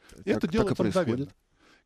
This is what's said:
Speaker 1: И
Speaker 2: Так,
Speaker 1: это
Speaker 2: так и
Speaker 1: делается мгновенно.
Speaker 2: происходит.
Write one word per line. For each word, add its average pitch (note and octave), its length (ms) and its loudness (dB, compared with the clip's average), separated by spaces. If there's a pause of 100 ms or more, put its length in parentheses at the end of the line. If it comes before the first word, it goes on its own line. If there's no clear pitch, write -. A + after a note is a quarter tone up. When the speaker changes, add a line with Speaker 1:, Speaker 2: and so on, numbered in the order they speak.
(120)
Speaker 1:
И - 60 -20
Speaker 2:
Так, - 100 -10
Speaker 1:
это G#3 140 2
Speaker 2:
так G#3 80 0
и - 40 -8
Speaker 1:
делается A2+ 300 2
мгновенно. A#2 220 2
Speaker 2:
происходит. B2+ 300 -4 (500)